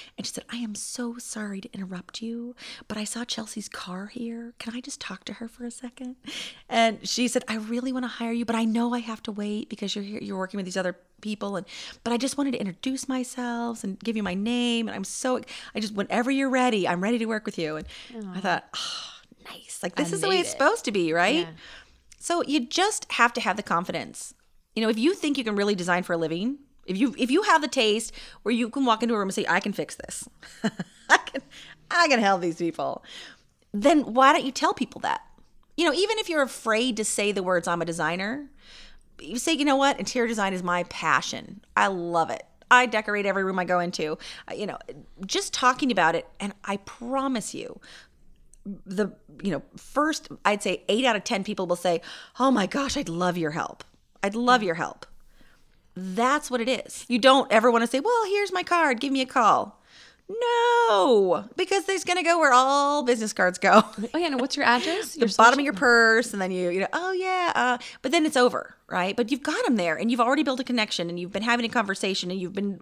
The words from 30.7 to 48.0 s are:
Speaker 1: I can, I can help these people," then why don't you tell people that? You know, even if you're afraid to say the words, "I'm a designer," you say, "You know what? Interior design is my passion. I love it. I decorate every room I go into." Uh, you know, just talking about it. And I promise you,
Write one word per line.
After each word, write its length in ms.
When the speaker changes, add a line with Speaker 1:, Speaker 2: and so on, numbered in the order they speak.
Speaker 1:
I 80
can, 240
I 180
can 120
help 220
these 140
people," 460
then 420
why 180
don't 120
you 80
tell 220
people 280
that? 180
You 80
know, 80
even 260
if 100
you're 140
afraid 560
to 60
say 280
the 100
words, 260
"I'm 140
a 20
designer," 640
you 180
say, 140
"You 120
know 120
what? 220
Interior 300
design 260
is 80
my 220
passion. 760
I 120
love 420
it. 140
I 160
decorate 400
every 180
room 140
I 60
go 160
into." 360
Uh, 40
you 120
know, 120
just 260
talking 400
about 220
it. 120
And 140
I 140
promise 720
you, 280